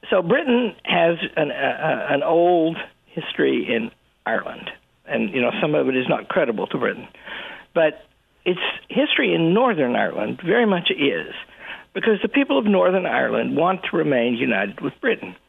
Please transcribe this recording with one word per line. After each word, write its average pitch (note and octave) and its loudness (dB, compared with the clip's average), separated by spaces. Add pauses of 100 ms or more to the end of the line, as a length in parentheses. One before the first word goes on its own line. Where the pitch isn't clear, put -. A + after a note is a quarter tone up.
(100)
so F#3 4
Britain B3 2 (100)
has E3+ 2 (180)
an, D3 0
uh, - -6
uh, C#3 -2
an C#3+ 0
old E3 4 (300)
history C3+ -2
in A2+ -2 (340)
Ireland. - -6 (360)
And, A#2 -2
you C3 -2
know, A#2+ 2 (100)
some D3+ 0
of C#3 2
it C3 0
is B2+ -2
not - -2
credible A2+ -2
to - -6
Britain. G#2 -4 (680)
But D#3 2 (400)
its F3+ 0 (280)
history B3+ 0
in E3 4
Northern E3 2
Ireland G#2+ -2
very A3+ 4
much F3 2
is, C3 -2 (600)
because F#3+ 0
the A3 -2
people C#4 2
of A3+ 0
Northern F#3 4
Ireland B2 0
want F3+ 2
to F3+ -4
remain B2+ 2
united G#2 -2
with C#3+ -6
Britain. F#3+ -2 (140)